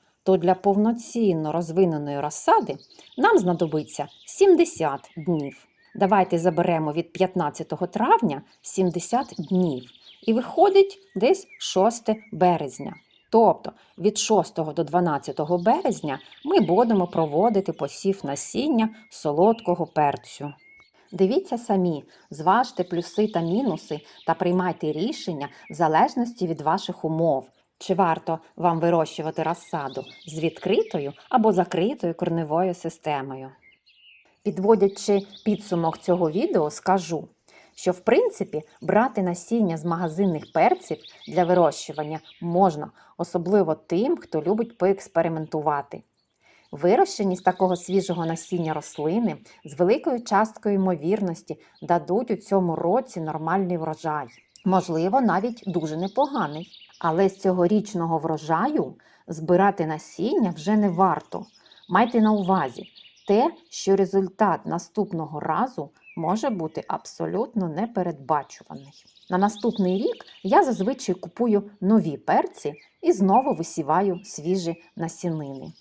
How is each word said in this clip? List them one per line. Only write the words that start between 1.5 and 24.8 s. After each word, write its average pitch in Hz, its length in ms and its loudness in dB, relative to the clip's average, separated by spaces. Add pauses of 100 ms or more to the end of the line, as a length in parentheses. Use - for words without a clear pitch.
розвиненої 160 680 0
розсади 151 560 0 (420)
нам 392 200 6
знадобиться 160 720 -2 (180)
сімдесят 339 880 2
днів. 151 500 -4 (280)
Давайте 190 440 4
заберемо 165 540 2
від 170 200 -6
п'ятнадцятого 175 720 -2
травня 214 560 0 (200)
сімдесят 190 760 -2
днів. 165 520 -2 (360)
І 226 60 4
виходить 381 680 4 (160)
десь 254 320 2 (120)
шосте 220 580 0 (160)
березня. 156 640 0 (360)
Тобто 220 420 4 (260)
від 208 200 0
шостого 160 540 0
до 156 120 -2
дванадцятого 160 760 0
березня 185 600 0 (260)
ми 311 160 4
будемо 196 460 4
проводити 175 640 0
посів 190 520 -4
насіння 220 640 -2 (220)
солодкого 175 760 0
перцю. - 680 -2 (600)
Дивіться 226 460 0
самі, 180 460 -2 (260)
зважте 185 540 0
плюси 180 440 -2
та 185 120 -4
мінуси 170 600 -4 (260)
та 165 80 2
приймайте 180 580 0